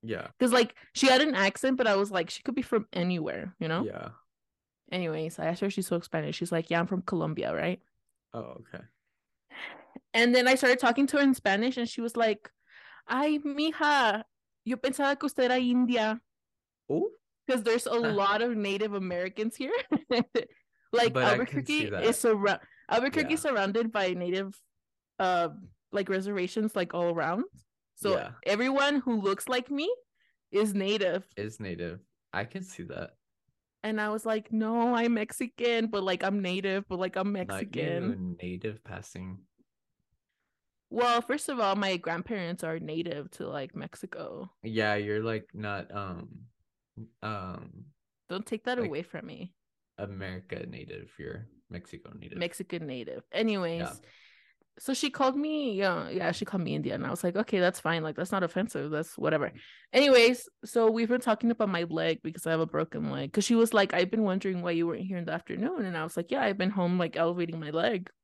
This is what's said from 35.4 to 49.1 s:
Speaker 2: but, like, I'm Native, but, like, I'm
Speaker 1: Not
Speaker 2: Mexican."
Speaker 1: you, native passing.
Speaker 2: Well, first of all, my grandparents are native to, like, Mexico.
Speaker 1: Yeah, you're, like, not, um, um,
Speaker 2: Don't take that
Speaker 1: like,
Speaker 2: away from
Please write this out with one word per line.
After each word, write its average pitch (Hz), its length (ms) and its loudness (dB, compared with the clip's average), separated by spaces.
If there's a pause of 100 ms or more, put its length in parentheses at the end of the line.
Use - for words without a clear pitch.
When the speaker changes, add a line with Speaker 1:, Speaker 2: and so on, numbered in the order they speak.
Speaker 2:
but, 208 160 -2
like, 190 220 0
I'm 202 180 0
Native, 190 460 -2
but, 185 100 -4
like, 185 160 -2
I'm 196 180 0
Speaker 1:
Not 185 140 -4
Speaker 2:
Mexican." 175 640 -4
Speaker 1:
you, 90 320 -6
native 90 400 -8
passing. 92 640 -12 (1400)
Speaker 2:
Well, 240 320 2
first 277 260 -4
of 262 120 -2
all, 196 160 2
my 196 220 0
grandparents 180 680 -4
are 160 160 -4
native 156 580 -6
to, - 80 -8
like, 151 300 -8
Mexico. - 760 -12 (140)
Speaker 1:
Yeah, 107 320 0
you're, 104 260 -2
like, 110 320 -6
not, 101 400 -8
um, 98 520 -10 (760)
um, 101 600 -10 (440)
Speaker 2:
Don't 180 160 -8
take - 200 -8
that 247 140 -2
Speaker 1:
like, 220 100 -2
Speaker 2:
away 151 140 -6
from - 240 -12